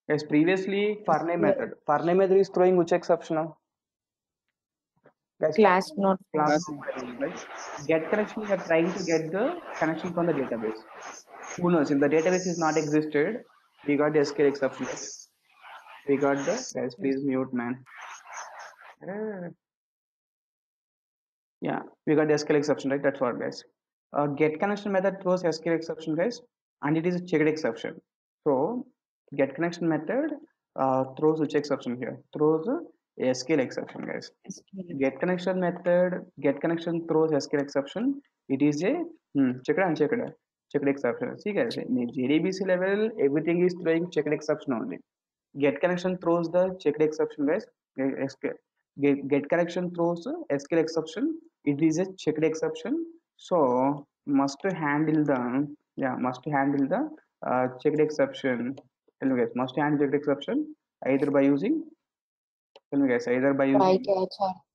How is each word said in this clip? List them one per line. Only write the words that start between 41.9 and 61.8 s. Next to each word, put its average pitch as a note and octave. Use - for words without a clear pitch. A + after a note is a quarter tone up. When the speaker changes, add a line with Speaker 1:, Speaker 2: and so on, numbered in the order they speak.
Speaker 1:
the B2
J B2+
D D3+
B F3
C F#3+
level, F#3+
everything D#3+
is F3
throwing E3
checked D3
exception D3
only. G#2+
Get C#3
connection F3+
throws E3+
the F#3
checked D3+
exception, D3+
guys. F3
Get, C3+
get, C#3
get C#3
connection F3
throws E3+
a D#4
S C#3
Q E3
L D#3+
exception. G#3+
It D3
is D#3+
a F#3+
checked D#3
exception. D#3+
So C#3
must C#3
handle D#3
the, C3
yeah, B2+
must B2+
handle C#3
the, C4
uh, B2+
checked D3+
exception. C#3
Tell C3+
me, B2
guys, A#2
must C3
handle D3+
checked C#3
exception D3
either C#3
by C#3
using, C#3+